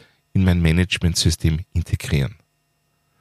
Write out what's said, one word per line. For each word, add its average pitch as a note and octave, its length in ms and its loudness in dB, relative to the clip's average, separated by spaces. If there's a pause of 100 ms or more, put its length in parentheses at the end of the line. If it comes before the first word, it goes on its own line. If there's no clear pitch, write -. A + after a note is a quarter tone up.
(340)
in F#2+ 100 2
mein F2 180 2
Managementsystem E2 1000 0 (140)
integrieren. - 600 -4 (840)